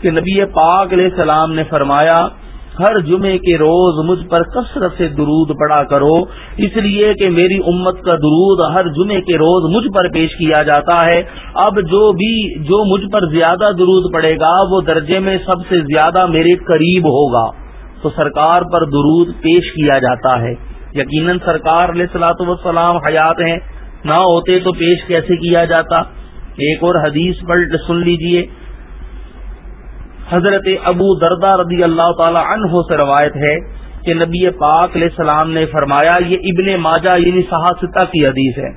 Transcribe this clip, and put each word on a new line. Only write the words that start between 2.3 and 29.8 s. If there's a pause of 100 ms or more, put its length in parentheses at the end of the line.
"ہر
جمعے
کے
روز
مجھ
پر
کثرت
سے
درود
پڑا
کرو، (340)
اس
لیے
کہ
میری (100)
امت
کا
درود
ہر
جمعے
کے
روز
مجھ
پر
پیش
کیا
جاتا
ہے۔ (300)
اب
جو
بھی،
جو
مجھ
پر
زیادہ
درود
پڑے
گا، (120)
وہ
درجے
میں
سب
سے
زیادہ
میرے
قریب
ہوگا۔" (500)
تو
سرکار (100)
پر
درود (140)
پیش
کیا
جاتا
ہے۔ (420)
یقیناً
سرکار
علیہ
الصلوۃ
والسلام
حیات
ہیں، (460)
نہ
ہوتے
تو
پیش
کیسے
کیا
جاتا؟ (640)
ایک
اور
حدیث (120)
پڑھ (280)
سن
لیجئے، (1900)